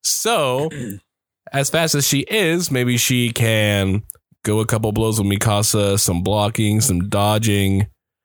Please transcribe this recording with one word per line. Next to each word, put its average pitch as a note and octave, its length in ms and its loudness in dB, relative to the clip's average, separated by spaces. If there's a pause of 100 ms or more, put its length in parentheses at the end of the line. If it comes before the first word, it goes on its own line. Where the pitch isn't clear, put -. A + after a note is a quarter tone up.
So, D3+ 680 -2 (420)
<clears throat> - 400 -20
as C#3 180 0
fast D#3+ 240 0
as C#3+ 140 0
she C#3 140 0
is, F3+ 500 0
maybe B2 240 0
she A#2+ 380 0
can G#2+ 680 2 (420)
go G#2+ 160 0
a G#2+ 40 0
couple G#2+ 280 -2
blows A2 280 0
with G2 80 0
Mikasa, G#2 720 0
some F2+ 240 0
blocking, G#2 560 0
some F#2+ 300 0
dodging. G2+ 760 2 (380)